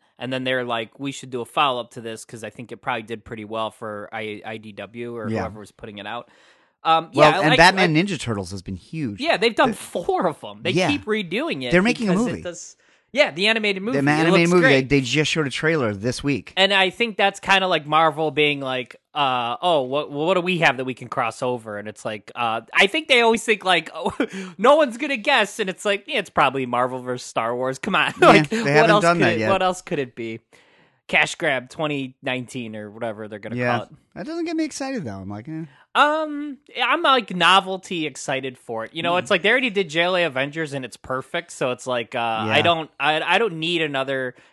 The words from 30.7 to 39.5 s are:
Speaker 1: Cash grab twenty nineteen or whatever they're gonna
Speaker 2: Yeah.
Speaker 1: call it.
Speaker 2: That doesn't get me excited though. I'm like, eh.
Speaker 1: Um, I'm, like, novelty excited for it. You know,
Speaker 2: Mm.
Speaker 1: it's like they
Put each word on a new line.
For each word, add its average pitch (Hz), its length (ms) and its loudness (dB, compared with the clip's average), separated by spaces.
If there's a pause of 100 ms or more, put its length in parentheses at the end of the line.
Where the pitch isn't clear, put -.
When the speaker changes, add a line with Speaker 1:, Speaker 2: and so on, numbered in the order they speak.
Speaker 1:
Cash 156 260 2
grab 131 340 -2
twenty 143 540 -4
nineteen 123 540 -6
or 107 120 -10
whatever 110 380 -8
they're 104 140 -12
gonna 110 160 -10
Speaker 2:
Yeah. 123 220 0
Speaker 1:
call 107 80 -6
it. - 40 -20 (240)
Speaker 2:
That 190 120 -12
doesn't 330 180 -8
get 330 100 -6
me 320 100 -2
excited 269 400 -8
though. 101 140 -8
I'm 95 100 -12
like, 104 200 -12
eh. 160 160 -10 (280)
Speaker 1:
Um, 294 640 0 (220)
I'm, 262 220 0
like, 262 320 2
novelty 180 720 2
excited 131 500 -6
for 113 280 -8
it. - 100 -16
You 165 80 -6
know, 170 120 0
Speaker 2:
Mm. 180 40 4
Speaker 1:
it's - 140 -4
like 185 100 2
they 202 80 4